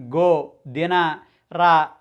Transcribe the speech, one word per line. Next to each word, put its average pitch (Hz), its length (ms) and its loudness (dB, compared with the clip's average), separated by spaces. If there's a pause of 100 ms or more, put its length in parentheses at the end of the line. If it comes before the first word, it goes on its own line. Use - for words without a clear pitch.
గో, 147 520 0 (140)
దిన, 165 520 -4 (340)
రా 170 360 2 (120)